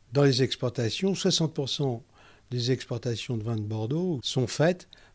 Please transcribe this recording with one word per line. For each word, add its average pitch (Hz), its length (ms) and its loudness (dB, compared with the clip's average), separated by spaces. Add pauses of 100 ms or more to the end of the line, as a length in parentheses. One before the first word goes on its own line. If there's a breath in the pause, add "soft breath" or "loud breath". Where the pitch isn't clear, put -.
(120)
Dans 143 120 6
les 135 180 4
exportations, 127 720 0
soixante 165 400 2
pour 139 140 -2
cent 127 340 -2 (480 soft breath)
des 123 220 0
exportations 123 640 -4
de 107 80 -6
vins 117 100 -2
de 110 60 -2
Bordeaux 120 640 -2
sont 127 240 0
faites 180 400 0 (260 soft breath)